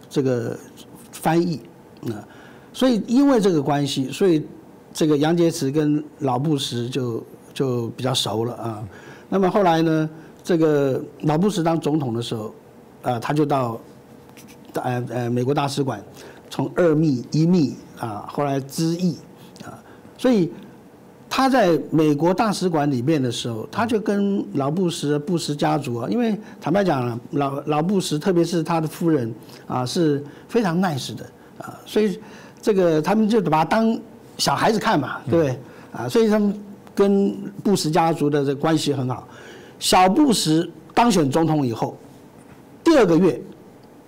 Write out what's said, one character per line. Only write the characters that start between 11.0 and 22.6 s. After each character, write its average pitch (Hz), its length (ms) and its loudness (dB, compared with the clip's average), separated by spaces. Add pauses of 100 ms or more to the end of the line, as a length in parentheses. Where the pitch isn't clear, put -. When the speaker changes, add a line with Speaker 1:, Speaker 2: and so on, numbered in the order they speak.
Speaker 1:
老 151 160 0
布 196 120 2
什 160 140 -2
当 165 160 0
总 151 180 -2
统 131 160 -4
的 117 80 -4
时 120 140 -8
候， 107 180 -10 (480)
啊， 123 160 -2
他 120 160 -4
就 151 120 2
到， 131 340 -2 (920)
呃， 127 360 -4
呃， 120 200 -4
美 123 120 -2
国 123 120 0
大 147 120 0
使 139 160 -4
馆， 113 220 -6 (460)
从 170 260 -6
二 170 180 4
秘、 147 380 2
一 156 140 2
秘 170 320 2 (200)
啊， 107 320 -10
后 147 140 -4
来 139 160 -2
知 139 240 -6 (140)
意 180 200 0 (460)
啊， - 160 -18 (380)
所 247 120 2
以 196 220 2 (760)
他 262 200 0
在 190 300 4 (100)
美 151 240 4
国 160 180 2
大 202 200 0
使 180 180 -2